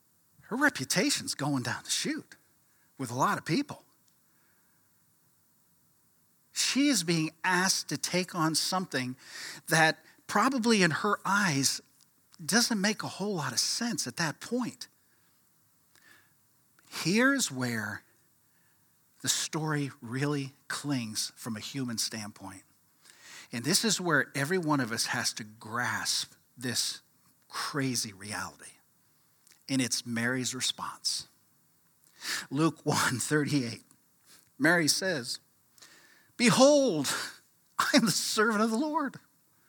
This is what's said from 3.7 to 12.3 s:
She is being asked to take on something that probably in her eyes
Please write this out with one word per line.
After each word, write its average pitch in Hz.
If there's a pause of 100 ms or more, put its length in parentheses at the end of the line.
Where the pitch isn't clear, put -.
She -
is 214
being 160 (140)
asked 185
to 151
take -
on 160
something 139 (520)
that 160 (220)
probably 226
in 175
her 202
eyes 185 (640)